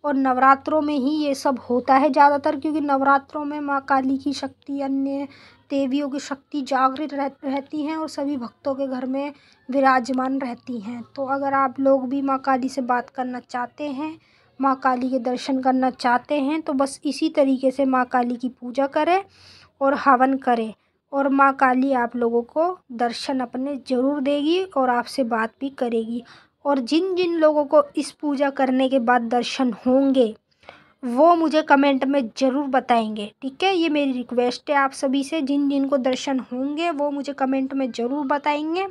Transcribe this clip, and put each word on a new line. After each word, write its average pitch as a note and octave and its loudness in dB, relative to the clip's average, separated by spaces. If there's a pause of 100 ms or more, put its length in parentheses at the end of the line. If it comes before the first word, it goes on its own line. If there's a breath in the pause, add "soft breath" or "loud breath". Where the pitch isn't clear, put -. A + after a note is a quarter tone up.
और D4 -2
नवरात्रों C4+ 4
में D4 0
ही C4 0
ये D4 0
सब C4+ 0
होता B3 2
है C#4+ 4
ज़्यादातर, C#4+ 4
क्योंकि D#4 -2
नवरात्रों C#4 0
में D4 -6
माँ C#4 -4
काली C4+ 0
की C4+ -4
शक्ति, C#4 -8
अन्य C#4 -4 (420 loud breath)
देवियों C#4 -2
की C#4 -6
शक्ति C#4+ -8
जागृत C4 -2
रह-, C#4 -4 (120)
रहती C#4 -6
हैं D#4 -4
और D#4+ -6
सभी C#4+ -6
भक्तों B3 -8
के C4+ -4
घर C4 -6
में C#4 -6 (380 soft breath)
विराजमान C4 2
रहती A#3+ -8
हैं। A#3 -12 (120)
तो C#4 -6
अगर C#4 -2
आप C4+ 0
लोग C4+ 4
भी C#4 -2
माँ C4+ 0
काली C4 0
से C4+ -4
बात A#3+ -2
करना B3+ -8
चाहते B3 -8
हैं, D4+ -8 (420 soft breath)
माँ C4+ 2
काली C4 0
के C4 0
दर्शन B3+ -4
करना C4 2
चाहते B3 0
हैं, D4+ -2
तो D#4 -4
बस C4+ -2
इसी D#4 -2
तरीके C4+ 2
से C4+ 0
माँ B3+ 2
काली B3 0
की A#3+ -6
पूजा B3 -4
करें D#4+ 0 (580 soft breath)
और C#4 2
हवन C4 4
करें A#3 -2 (400)
और C#4 0
माँ C#4 4
काली C4+ 2
आप A#3+ -2
लोगों A#3 0
को E4 -2 (120)
दर्शन A#3+ -4
अपने B3+ -6 (140)
ज़रूर C4+ 0
देगी D4 0
और C4 0
आपसे A#3+ -2
बात A3+ -2
भी C4+ -6
करेगी। A#3 -4 (420 loud breath)
और C#4+ 2
जिन E4 0
जिन F4 0
लोगों D4+ 4
को D4 4 (140)
इस C#4+ -6
पूजा C#4+ -2
करने C4 0
के C4 2
बाद A#3+ 4
दर्शन A#3+ -2
होंगे, B3+ 2 (680 loud breath)
वो C#4+ 6
मुझे D#4 2
कमेंट C#4 4
में C4+ 0
ज़रूर C4+ 0
बताएंगे, A3+ 0 (100)
ठीक C4+ -6
है। F#4+ 2
ये E4 0
मेरी C#4+ 0
रिक्वेस्ट B3 -4
है D4 0
आप C4+ 2
सभी C4+ -2
से, D#4+ -4
जिन C#4+ 0
जिन C#4 0
को C#4+ 0
दर्शन C4 -2
होंगे, C#4+ -4
वो D4 -4
मुझे C#4+ -8
कमेंट C4+ -2
में C4+ -2
ज़रूर C4+ -4
बताएंगे। D4+ -2